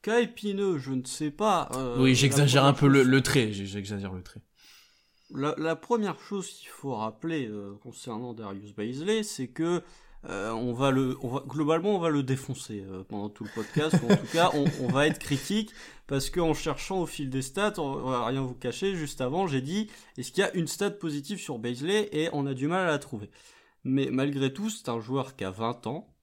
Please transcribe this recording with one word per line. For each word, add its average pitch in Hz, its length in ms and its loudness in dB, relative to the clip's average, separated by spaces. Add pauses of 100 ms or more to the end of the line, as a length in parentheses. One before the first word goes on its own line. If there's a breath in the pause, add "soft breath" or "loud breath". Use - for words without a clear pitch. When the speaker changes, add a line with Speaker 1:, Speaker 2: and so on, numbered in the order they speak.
Speaker 1:
Cas 220 180 2
épineux, 202 600 0
je 131 120 -6
ne 131 140 -2
sais 151 260 -4
pas, 196 440 0
euh, 131 260 0
Speaker 2:
Oui, 131 100 8
Speaker 1:
la 127 40 8
Speaker 2:
j'exagère 139 480 6
Speaker 1:
première 139 140 8
Speaker 2:
un - 20 -8
peu 143 80 8
le, 139 140 10
Speaker 1:
chose 127 100 8
Speaker 2:
le 135 100 8
trait, 117 320 2
j-, 98 120 -4
j'exagère 98 480 -6
le 90 100 -10
trait. - 180 -18 (920 soft breath)
Speaker 1:
La, 143 220 -2
la 160 180 0
première 208 460 0
chose 196 280 -6
qu'il - 200 -18
faut 139 240 -10
rappeler, 117 540 -4
euh, 101 340 -8
concernant 117 520 -10
Darius 104 400 -12
Bazley, 147 500 -2
c'est 131 260 -8
que, 170 340 -2 (460 soft breath)
euh, 101 220 -4
on 117 200 -2
va 135 200 2
le, 131 300 2
on 127 60 -4
va, 131 180 -4
globalement, 160 500 2
on 190 40 0
va 165 100 2
le 147 140 2
défoncer, 127 640 -4
euh, 95 160 -10
pendant 104 240 -8
tout - 160 -10
le 104 100 -10
podcast, 151 480 0
ou 120 120 4
en - 20 10
tout - 160 -6
cas, 170 220 4
on, 147 100 2 (180)
on 127 60 -2
va 135 200 4
être - 120 0
critique, 208 520 -2 (340 loud breath)
parce 139 240 -2
qu'en 165 240 2
cherchant 160 480 -4
au 165 40 0
fil 143 240 -8
des 131 120 -2
stats, 202 360 -2
on, 180 40 -4
on 139 280 -4
va 123 160 0
rien 131 160 0
vous 127 140 -4
cacher, 190 400 -2
juste 151 240 -6
avant, 151 280 0
j'ai 135 140 0
dit, 196 280 -2 (280 loud breath)
est-ce 127 140 -8
qu'il 185 100 0
y 196 60 4
a - 80 -6
une 170 120 0
stat 202 240 -2
positive 160 480 -6
sur 123 200 -8
Bazley ? 147 540 0
Et 156 180 0
on 143 140 0
a 139 80 -2
du 131 140 -2
mal 180 200 0
à 165 40 2
la 147 80 2
trouver. 104 300 -10 (540 soft breath)
Mais 131 260 2
malgré 135 440 0
tout, 208 160 -4
c'est - 180 -8
un 117 140 -2
joueur 127 340 -4
qui - 80 -8
a 95 80 -4
vingt 113 360 -6
ans 143 360 -8